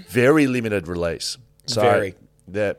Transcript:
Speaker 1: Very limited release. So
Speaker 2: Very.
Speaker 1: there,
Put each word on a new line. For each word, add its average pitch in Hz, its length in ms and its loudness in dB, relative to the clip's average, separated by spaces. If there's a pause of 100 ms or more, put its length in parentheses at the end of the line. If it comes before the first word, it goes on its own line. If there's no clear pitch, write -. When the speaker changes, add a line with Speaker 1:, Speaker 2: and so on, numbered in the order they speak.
Speaker 1:
Very 139 360 4
limited 113 420 -2
release. 85 520 -6 (260)
So 117 160 -2
Speaker 2:
Very. 101 320 2 (340)
Speaker 1:
there, 98 320 -4